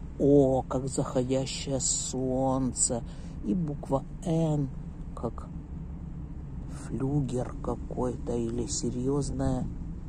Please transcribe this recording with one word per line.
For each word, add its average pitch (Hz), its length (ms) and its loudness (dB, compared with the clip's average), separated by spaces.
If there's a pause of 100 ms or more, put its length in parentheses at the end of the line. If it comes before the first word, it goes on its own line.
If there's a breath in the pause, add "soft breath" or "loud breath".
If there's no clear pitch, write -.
(180)
«О», 139 500 8
как 135 200 0
заходящее 131 920 0
солнце. 131 1200 2 (420 loud breath)
И - 100 2
буква 143 480 0 (220)
«Н», 160 440 4 (460)
как - 320 -4 (1200)
флюгер 123 920 -2
какой-то 123 760 -2
или 117 300 0
серьёзная 131 960 0 (440)